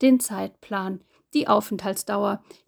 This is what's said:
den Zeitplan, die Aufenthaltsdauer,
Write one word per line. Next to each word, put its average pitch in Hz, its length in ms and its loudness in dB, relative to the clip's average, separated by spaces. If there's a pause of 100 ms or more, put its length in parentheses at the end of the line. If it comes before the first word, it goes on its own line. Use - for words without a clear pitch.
den 262 180 6
Zeitplan, 190 800 -8 (320)
die 294 160 0
Aufenthaltsdauer, 202 960 -2 (240)